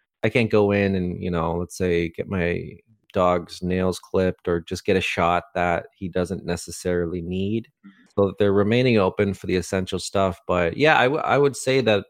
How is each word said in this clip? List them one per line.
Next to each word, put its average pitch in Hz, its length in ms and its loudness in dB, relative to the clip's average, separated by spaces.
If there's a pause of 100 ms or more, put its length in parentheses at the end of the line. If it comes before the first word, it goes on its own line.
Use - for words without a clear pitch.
(240)
I 110 60 0
can't 113 200 0
go 104 220 4
in 101 240 2
and, 90 260 -4
you 92 80 -4
know, 82 260 -2
let's 87 220 -6
say, 85 320 0
get - 180 -4
my 87 420 -2 (440)
dog's 90 480 0
nails 92 380 0
clipped - 480 -2
or 85 120 0
just - 260 -8
get 95 100 2
a 92 60 2
shot 87 420 0 (100)
that 87 320 0 (100)
he 95 120 -10
doesn't 90 380 -4
necessarily 87 760 -4
need. 95 460 -4 (500)
So 98 200 2
they're 101 140 4
remaining 110 460 4
open 98 360 2
for - 140 -10
the 92 80 0
essential 92 440 -4
stuff. 95 480 -2
But 90 300 0
yeah, 151 200 4
I, 120 60 4
w-, 139 180 0
I 127 160 2
would 143 180 2
say 135 260 0
that 107 280 2